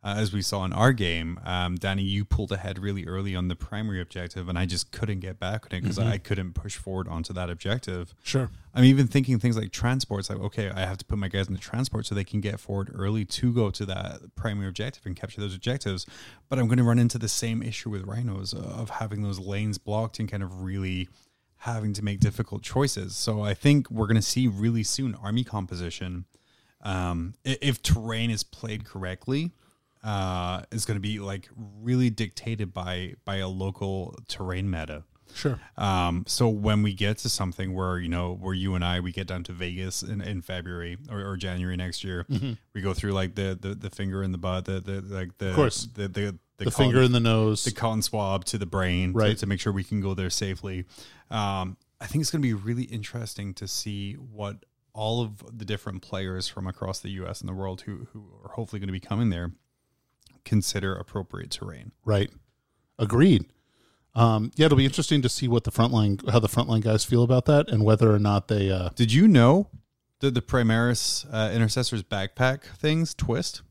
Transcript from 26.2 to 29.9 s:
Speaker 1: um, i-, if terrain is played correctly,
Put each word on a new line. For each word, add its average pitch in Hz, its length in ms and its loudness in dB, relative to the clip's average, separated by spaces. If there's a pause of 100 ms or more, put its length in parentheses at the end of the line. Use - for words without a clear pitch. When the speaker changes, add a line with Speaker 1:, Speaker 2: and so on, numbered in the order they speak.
Speaker 1:
um, 90 540 -4 (120)
i-, 131 140 -2
if 139 220 0
terrain 113 480 0
is 107 120 -2
played 110 420 -10
correctly, 123 680 -4 (500)